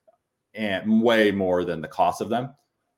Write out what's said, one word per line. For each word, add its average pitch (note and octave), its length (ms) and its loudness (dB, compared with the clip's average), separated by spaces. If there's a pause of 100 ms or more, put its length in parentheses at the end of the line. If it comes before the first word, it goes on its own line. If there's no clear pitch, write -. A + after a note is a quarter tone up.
(540)
and G#2+ 480 0
way A2 300 4
more F#2 320 0
than E2+ 160 -6
the D#2 80 -10
cost F2 320 -2
of G2 80 -6
them. B2 260 -6 (440)